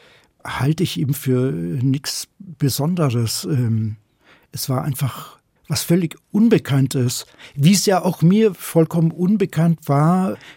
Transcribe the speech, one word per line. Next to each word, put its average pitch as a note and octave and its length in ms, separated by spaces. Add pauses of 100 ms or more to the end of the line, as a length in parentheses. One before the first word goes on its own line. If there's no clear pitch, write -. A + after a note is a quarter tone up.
(440)
halte D#3 400
ich - 160
eben D3 160
für, B2+ 340
äh, D3+ 320
nichts C3+ 460 (100)
Besonderes. C#3 1120
Ähm, A2+ 460 (560)
es - 180
war B2+ 140
einfach - 560 (280)
was - 140
völlig E3+ 360 (120)
Unbekanntes, C#3 960 (300)
wie D3 160
es G3+ 160
ja F#3 160
auch F3 180
mir G3 320
vollkommen E3 560
unbekannt E3+ 800
war. F3+ 500 (200)